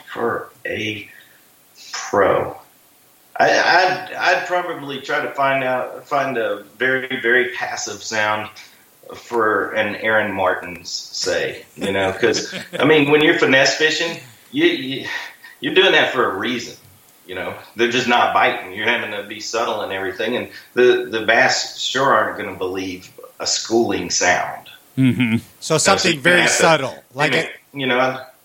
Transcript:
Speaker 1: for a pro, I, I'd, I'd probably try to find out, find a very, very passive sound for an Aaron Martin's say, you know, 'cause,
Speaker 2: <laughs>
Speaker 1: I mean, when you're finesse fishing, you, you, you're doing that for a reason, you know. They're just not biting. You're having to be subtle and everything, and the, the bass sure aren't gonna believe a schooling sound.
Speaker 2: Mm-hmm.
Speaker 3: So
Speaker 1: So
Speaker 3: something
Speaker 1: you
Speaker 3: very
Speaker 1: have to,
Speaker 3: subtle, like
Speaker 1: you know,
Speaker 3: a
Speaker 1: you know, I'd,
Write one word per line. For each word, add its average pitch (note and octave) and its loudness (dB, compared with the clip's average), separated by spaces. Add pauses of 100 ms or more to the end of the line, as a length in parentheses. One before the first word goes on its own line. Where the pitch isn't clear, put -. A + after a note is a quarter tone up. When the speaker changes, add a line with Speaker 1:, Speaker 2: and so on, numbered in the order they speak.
(120)
Speaker 1:
for - -4 (160)
a G#2 -6 (840)
pro, - 0 (840)
I, C#3 4
I'd, - 2
I'd F3+ 0
probably D3 -4
try D3+ -2
to - -4
find C3+ 2
out, B2+ -4
find C3+ -2
a G2+ -2 (160)
very, B2+ -2
very B2 2
passive - -8
sound G#2+ -2 (640)
for G#2+ 0
an G#2+ -2
Aaron G#2+ 0
Martin's F2+ -2
say, - -4 (120)
you G2 -4
know, F#2+ 0
'cause, - 0 (120)
Speaker 2:
<laughs> - -6
Speaker 1:
I B2+ 4
mean, D3 6
when D3+ 6
you're E3 4
finesse C3+ 4
fishing, D#3 0 (340)
you, D3 2
you, C3+ -2 (520)
you're E3+ -2
doing F#3+ 6
that D3+ 4
for A2+ 0
a F#2 -4
reason, A2 -6 (520)
you F#2 -10
know. F2+ -6 (220)
They're A#2+ 2
just A#2+ -2
not A#2+ 4
biting. - 0
You're A2+ -6
having A2 -2
to G2+ -8
be G#2+ -12
subtle A2+ -4
and F#2+ -6
everything, F#2+ -4
and G2 -8 (240)
the, B2 4
the A2 -4
bass A#2+ 2
sure C3+ 0
aren't G#2+ 2
gonna G2 -8
believe F#2 -6 (260)
a E2+ -8
schooling G2+ 0
sound. - 0 (280)
Speaker 2:
Mm-hmm. A#2+ 4 (240)
Speaker 3:
So D#3+ 0
Speaker 1:
So - -
Speaker 3:
something F#3 2
Speaker 1:
you C#3 -10
Speaker 3:
very F3 4
Speaker 1:
have - 4
to, - 2
Speaker 3:
subtle, D#3 2 (100)
like C#3 0
Speaker 1:
you B2 2
know, - -2
Speaker 3:
a - -16
Speaker 1:
you C3+ -4
know, B2 2
I'd, B2+ -2 (200)